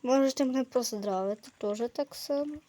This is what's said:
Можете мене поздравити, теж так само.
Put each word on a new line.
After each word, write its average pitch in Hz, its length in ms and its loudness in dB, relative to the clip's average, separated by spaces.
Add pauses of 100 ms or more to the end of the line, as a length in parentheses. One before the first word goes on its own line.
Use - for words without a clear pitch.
Можете 269 420 4
мене 254 180 0
поздравити, 208 920 -2
теж 208 240 -4 (120)
так 285 220 -6
само. 294 400 -4 (140)